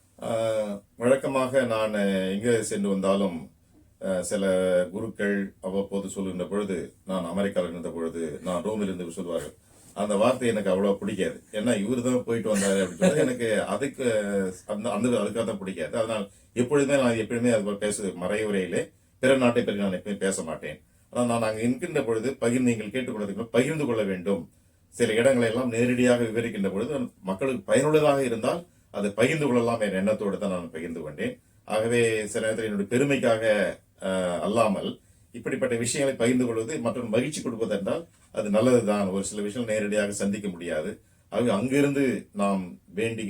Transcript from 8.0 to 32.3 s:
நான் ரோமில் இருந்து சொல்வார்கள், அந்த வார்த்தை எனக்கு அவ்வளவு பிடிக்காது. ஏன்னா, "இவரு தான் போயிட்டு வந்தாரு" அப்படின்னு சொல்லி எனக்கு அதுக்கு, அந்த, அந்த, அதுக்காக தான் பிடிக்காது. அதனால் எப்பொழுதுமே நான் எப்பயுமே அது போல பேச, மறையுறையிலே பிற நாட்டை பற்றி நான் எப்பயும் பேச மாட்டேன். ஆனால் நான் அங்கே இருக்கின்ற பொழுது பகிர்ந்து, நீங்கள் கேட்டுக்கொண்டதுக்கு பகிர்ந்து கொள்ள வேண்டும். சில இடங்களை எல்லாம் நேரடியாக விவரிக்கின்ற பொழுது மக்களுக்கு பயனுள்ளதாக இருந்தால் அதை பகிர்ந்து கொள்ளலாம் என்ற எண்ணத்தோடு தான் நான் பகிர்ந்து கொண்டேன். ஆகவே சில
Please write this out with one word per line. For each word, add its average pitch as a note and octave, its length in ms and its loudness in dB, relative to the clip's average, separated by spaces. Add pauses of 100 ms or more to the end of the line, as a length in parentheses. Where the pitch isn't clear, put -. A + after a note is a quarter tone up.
நான் F2 200 -2
ரோமில் G#2 240 -2
இருந்து F2 240 -6
சொல்வார்கள், E2+ 420 -6 (400)
அந்த G#2 220 -2
வார்த்தை A#2+ 320 4
எனக்கு G#2 220 0
அவ்வளவு G2 280 2
பிடிக்காது. F#2+ 440 -2 (100)
ஏன்னா, A2+ 300 0
"இவரு B2 200 -2
தான் B2 220 0
போயிட்டு A2 320 0
வந்தாரு" G2 260 2
அப்படின்னு F#2 260 0
சொல்லி D3+ 120 2
எனக்கு A#2+ 440 2
அதுக்கு, C3 400 -4 (600)
அந்த, G#2 260 -4
அந்த, A2+ 180 0
அதுக்காக G#2 340 0
தான் G2+ 140 -4
பிடிக்காது. F#2+ 400 -6
அதனால் A2 320 -2 (240)
எப்பொழுதுமே C3+ 480 2
நான் A#2+ 140 4
எப்பயுமே A#2 380 0
அது G#2+ 100 2
போல G2+ 140 -4
பேச, G#2 260 -2
மறையுறையிலே F#2+ 840 -2 (300)
பிற C3+ 180 4
நாட்டை A#2+ 260 4
பற்றி G2+ 180 -2
நான் G2 100 0
எப்பயும் G2 260 -6
பேச F#2+ 260 -2
மாட்டேன். D#2 360 -10 (300)
ஆனால் A#2+ 180 0
நான் A#2 220 0
அங்கே A2 120 -4
இருக்கின்ற B2+ 420 0
பொழுது A2+ 320 -2
பகிர்ந்து, B2 400 2
நீங்கள் G#2+ 120 -6
கேட்டுக்கொண்டதுக்கு G#2+ 640 -6
பகிர்ந்து D3 340 2
கொள்ள A2 180 0
வேண்டும். F#2+ 460 -4 (400)
சில A2 240 0
இடங்களை A#2+ 360 4
எல்லாம் B2 200 -2
நேரடியாக B2 540 4
விவரிக்கின்ற G#2+ 480 -2
பொழுது B2 380 -4 (140)
மக்களுக்கு G#2+ 380 -2
பயனுள்ளதாக C#3+ 600 4
இருந்தால் B2 420 -2 (260)
அதை G2+ 200 -2
பகிர்ந்து D3 340 2
கொள்ளலாம் A#2+ 340 2
என்ற G2 180 -2
எண்ணத்தோடு G2+ 400 0
தான் G2 120 -4
நான் F2 220 -6
பகிர்ந்து E2 300 -8
கொண்டேன். D#2+ 380 -8 (260)
ஆகவே A2+ 600 2
சில A2 220 -2